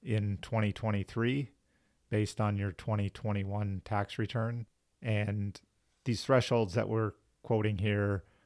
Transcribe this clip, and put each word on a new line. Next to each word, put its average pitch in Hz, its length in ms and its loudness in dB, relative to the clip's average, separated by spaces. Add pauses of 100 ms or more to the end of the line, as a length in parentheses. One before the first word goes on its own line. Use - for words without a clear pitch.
in 104 400 0
twenty 107 300 0
twenty-three 113 800 -2 (580)
based 107 320 0
on 104 160 2
your 98 160 -2
twenty 101 360 -2
twenty-one 101 760 -4
tax 101 320 -2
return. 113 480 -2 (360)
And 104 580 -2 (440)
these 117 200 0
thresholds 117 500 4
that 110 160 0
we're 110 240 0 (300)
quoting 107 340 2
here 101 480 2 (200)